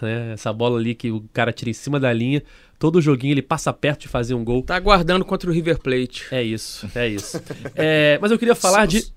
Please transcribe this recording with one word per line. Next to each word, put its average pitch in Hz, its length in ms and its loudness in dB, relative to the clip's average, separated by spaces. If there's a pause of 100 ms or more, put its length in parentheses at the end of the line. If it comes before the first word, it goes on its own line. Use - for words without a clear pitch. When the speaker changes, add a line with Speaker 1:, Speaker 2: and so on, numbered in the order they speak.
Speaker 1:
né? 113 300 -4
Essa 110 200 -6
bola 120 260 0
ali 117 160 0
que 117 180 -6
o 110 80 -4 (120)
cara 117 200 0
tira - 180 -6
em - 20 -4
cima 143 280 -4
da 131 120 2
linha, 123 300 0 (380)
todo 165 200 4
joguinho 139 320 2
ele 139 80 2
passa 151 320 -4
perto 143 300 -2
de - 60 -18
fazer 123 260 -2
um 117 100 -2
gol. 120 200 0
Speaker 2:
Tá 175 100 -4
aguardando 185 500 2
contra 185 240 -4
o 175 40 0
River 165 260 0
Plate. 127 540 -4
Speaker 1:
É 127 100 -2
isso, 110 520 -6
é 120 140 -2
isso. 101 320 -8 (180)
<laughs> 120 180 -12
É, 151 440 4
mas 208 120 2
eu 226 80 2
queria 233 160 4
falar 196 240 4
Speaker 3:
Só 214 60 6
Speaker 1:
de 196 200 0 (100)